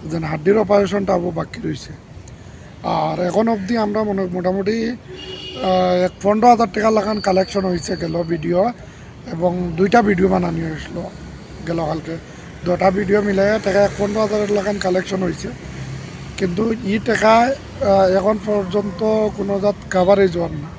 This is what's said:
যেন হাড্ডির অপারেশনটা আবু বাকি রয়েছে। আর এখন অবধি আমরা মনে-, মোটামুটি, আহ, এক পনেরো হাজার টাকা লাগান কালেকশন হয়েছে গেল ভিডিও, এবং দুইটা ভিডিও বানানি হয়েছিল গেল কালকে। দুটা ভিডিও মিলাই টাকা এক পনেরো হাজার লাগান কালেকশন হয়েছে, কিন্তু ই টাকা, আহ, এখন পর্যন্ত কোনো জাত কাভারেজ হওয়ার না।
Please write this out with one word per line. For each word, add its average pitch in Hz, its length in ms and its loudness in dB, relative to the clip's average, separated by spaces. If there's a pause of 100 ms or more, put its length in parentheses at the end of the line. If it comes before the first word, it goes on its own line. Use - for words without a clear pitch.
(120)
যেন 165 120 -4
হাড্ডির 160 340 2
অপারেশনটা 202 560 2
আবু 175 180 0
বাকি 160 300 -8
রয়েছে। 156 300 -8 (920)
আর 160 360 -2
এখন 190 280 2
অবধি 220 300 0
আমরা 214 260 0
মনে-, 190 280 -2
মোটামুটি, 185 440 0 (140)
আহ, 190 1160 -2
এক 180 60 -2 (100)
পনেরো 214 260 4
হাজার 233 260 6
টাকা 214 180 2
লাগান 214 280 0
কালেকশন 190 460 2
হয়েছে 180 300 -2
গেল 165 280 -2
ভিডিও, 170 360 0 (720)
এবং 175 440 -2
দুইটা 202 260 4
ভিডিও 190 260 2
বানানি 175 340 0
হয়েছিল 160 360 -8 (720)
গেল 165 180 -2
কালকে। 160 300 -6 (500)
দুটা 180 240 4
ভিডিও 202 320 2
মিলাই 202 420 2
টাকা 196 200 2
এক 196 140 4
পনেরো 208 240 0
হাজার 208 300 0
লাগান 202 280 0
কালেকশন 185 440 0
হয়েছে, 165 260 -4 (880)
কিন্তু 196 360 0 (100)
ই 202 220 0
টাকা, 220 340 4
আহ, 196 800 4
এখন 208 280 2
পর্যন্ত 208 920 0
কোনো 202 220 -2
জাত 202 160 2 (140)
কাভারেজ 190 460 4
হওয়ার 170 160 -2
না। 151 280 -8